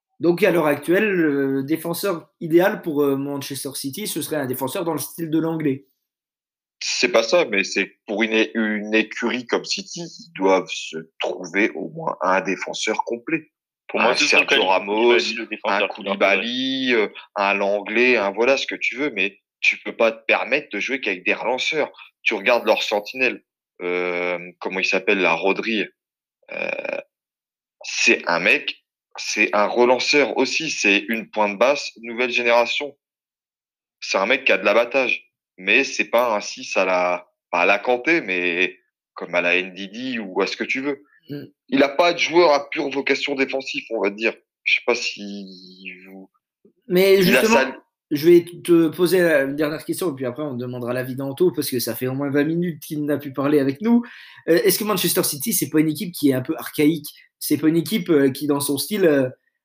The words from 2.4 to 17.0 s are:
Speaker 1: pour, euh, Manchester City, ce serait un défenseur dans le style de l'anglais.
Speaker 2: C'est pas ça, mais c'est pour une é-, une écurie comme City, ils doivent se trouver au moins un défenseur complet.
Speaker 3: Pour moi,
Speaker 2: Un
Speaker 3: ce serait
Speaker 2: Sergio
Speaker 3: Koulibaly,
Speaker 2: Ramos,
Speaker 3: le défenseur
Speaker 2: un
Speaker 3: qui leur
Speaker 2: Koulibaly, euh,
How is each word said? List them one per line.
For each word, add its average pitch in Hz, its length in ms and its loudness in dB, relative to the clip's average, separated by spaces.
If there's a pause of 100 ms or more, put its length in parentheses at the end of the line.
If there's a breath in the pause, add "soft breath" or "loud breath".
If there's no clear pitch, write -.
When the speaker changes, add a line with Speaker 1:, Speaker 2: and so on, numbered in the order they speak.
Speaker 1:
pour, 147 220 0
euh, 139 140 2
Manchester 139 580 -6
City, 165 320 -8
ce 170 140 -6
serait 151 160 -6
un 139 100 -4
défenseur 165 360 -4
dans 165 100 -2
le 147 60 -4
style 160 300 -8
de 160 100 0
l'anglais. 156 460 -2 (960)
Speaker 2:
C'est - 300 -2
pas 113 120 4
ça, 175 220 2
mais 101 180 -2
c'est - 340 -4 (100)
pour 107 160 -2
une 110 100 0
é-, 110 220 2
une 107 400 -2
écurie 113 500 -2
comme 85 200 -2
City, - 360 -8
ils - 320 -16
doivent - 360 0
se - 280 -10 (220)
trouver 95 560 -2
au - 140 -8
moins 160 320 -8
un - 200 2
défenseur - 640 -4
complet. 151 480 -8 (380)
Speaker 3:
Pour 110 100 -4
moi, 113 120 2
Speaker 2:
Un - 40 0
Speaker 3:
ce 98 100 2
serait - 220 4
Speaker 2:
Sergio - 0 -
Speaker 3:
Koulibaly, 110 220 2
Speaker 2:
Ramos, 104 440 4
Speaker 3:
le 110 320 0
défenseur 104 380 -2
Speaker 2:
un 95 40 0
Speaker 3:
qui - 160 -12
leur 98 140 -2
Speaker 2:
Koulibaly, 123 760 0
euh, 107 140 2 (280 loud breath)